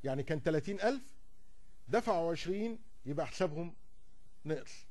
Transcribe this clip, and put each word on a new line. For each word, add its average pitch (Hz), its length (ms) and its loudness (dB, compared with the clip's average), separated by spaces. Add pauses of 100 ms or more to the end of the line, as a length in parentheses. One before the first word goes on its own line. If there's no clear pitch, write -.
يعني 135 200 0
كان 147 200 0
تلاتين 160 380 4
ألف، 247 220 4 (840)
دفعوا 180 440 4
عشرين، 208 480 0 (260)
يبقى 139 220 0
حسابهم 170 480 0 (720)
نقص. 151 260 0 (200)